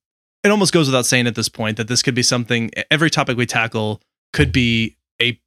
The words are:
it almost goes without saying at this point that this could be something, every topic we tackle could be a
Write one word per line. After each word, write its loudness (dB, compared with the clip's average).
it 4
almost 2
goes 4
without 0
saying 2
at -2
this -4
point -6
that -6
this 0
could 0
be 0
something, 0
every 2
topic -2
we 0
tackle -4
could 0
be 2
a 0